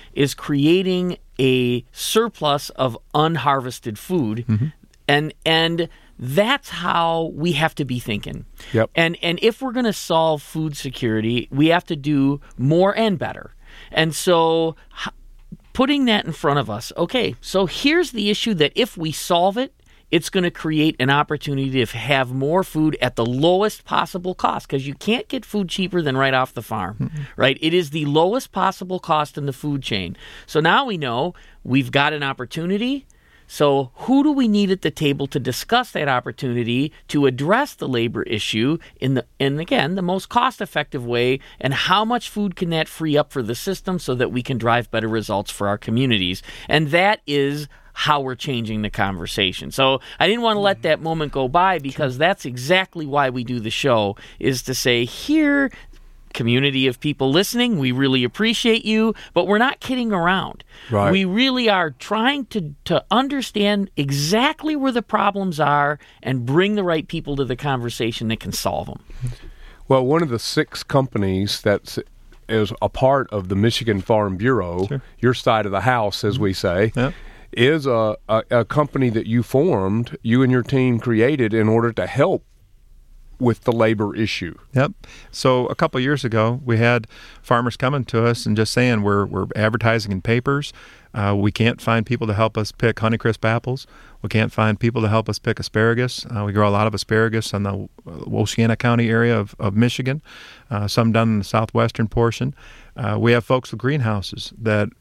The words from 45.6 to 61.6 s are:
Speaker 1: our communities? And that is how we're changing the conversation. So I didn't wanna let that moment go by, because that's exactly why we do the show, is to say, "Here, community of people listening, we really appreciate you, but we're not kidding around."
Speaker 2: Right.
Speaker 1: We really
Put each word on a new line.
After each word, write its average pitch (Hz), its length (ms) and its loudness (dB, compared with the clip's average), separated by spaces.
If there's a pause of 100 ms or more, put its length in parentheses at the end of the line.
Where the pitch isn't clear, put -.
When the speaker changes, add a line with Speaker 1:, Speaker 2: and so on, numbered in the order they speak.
Speaker 1:
our 101 100 0
communities? 110 640 0 (280)
And 151 220 2
that 190 360 2
is 143 400 0 (240)
how 147 300 0
we're 131 140 -6
changing 110 480 -4
the 104 60 -2
conversation. 95 800 -2
So 135 300 2 (180)
I 156 100 4
didn't 233 160 2
wanna 214 180 2
let 196 220 0
that 156 180 0
moment 160 320 -4
go 131 160 -2
by, 175 280 2
because 135 400 -4
that's 175 280 0
exactly 156 600 0
why 139 240 0
we 123 140 -4
do 123 160 -4
the 110 100 -6
show, 110 460 2 (240)
is 131 220 -2
to 131 120 -6
say, 120 300 2
"Here, 285 640 0 (640)
community 131 540 2
of 127 140 -2
people 139 280 0
listening, 214 480 0
we 131 140 0
really 131 320 2
appreciate 220 640 0
you, 220 280 2 (200)
but 175 120 2
we're 202 120 2
not 254 240 0
kidding 247 320 -2
around." 180 500 0 (260)
Speaker 2:
Right. 107 220 4
Speaker 1:
We 190 140 4
really 247 440 2